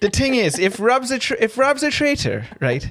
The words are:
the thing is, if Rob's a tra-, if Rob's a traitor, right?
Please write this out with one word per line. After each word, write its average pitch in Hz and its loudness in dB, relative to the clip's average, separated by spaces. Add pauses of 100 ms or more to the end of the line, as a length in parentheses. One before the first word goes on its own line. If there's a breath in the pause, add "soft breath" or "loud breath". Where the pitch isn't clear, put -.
the 202 2
thing 262 2
is, 170 2
if 185 0
Rob's 247 2
a 262 -2
tra-, - -2
if 226 0
Rob's 269 2
a 294 2
traitor, 131 -2 (140)
right? 131 -2